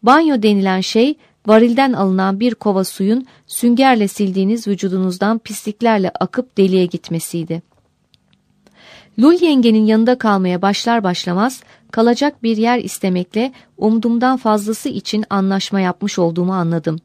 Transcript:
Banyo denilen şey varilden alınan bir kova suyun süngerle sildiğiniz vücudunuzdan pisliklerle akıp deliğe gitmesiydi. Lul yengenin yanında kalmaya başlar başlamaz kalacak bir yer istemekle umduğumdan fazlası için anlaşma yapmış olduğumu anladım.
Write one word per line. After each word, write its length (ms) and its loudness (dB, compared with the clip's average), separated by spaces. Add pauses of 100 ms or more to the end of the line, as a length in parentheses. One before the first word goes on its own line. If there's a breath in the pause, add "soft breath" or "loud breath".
Banyo 380 4
denilen 400 2
şey 340 0 (320 soft breath)
varilden 460 4
alınan 460 0
bir 160 0
kova 280 0
suyun 440 -2 (200 soft breath)
süngerle 600 2
sildiğiniz 600 -2
vücudunuzdan 720 -2
pisliklerle 800 -2
akıp 380 -6
deliğe 280 2
gitmesiydi. 760 -8 (1600 loud breath)
Lul 220 6
yengenin 440 4
yanında 320 2
kalmaya 440 0
başlar 420 -2
başlamaz 600 -4 (280 soft breath)
kalacak 520 0
bir 140 0
yer 220 0
istemekle 720 -4 (260 loud breath)
umduğumdan 600 0
fazlası 520 -2
için 400 -6
anlaşma 500 -2
yapmış 400 -4
olduğumu 340 0
anladım. 520 -2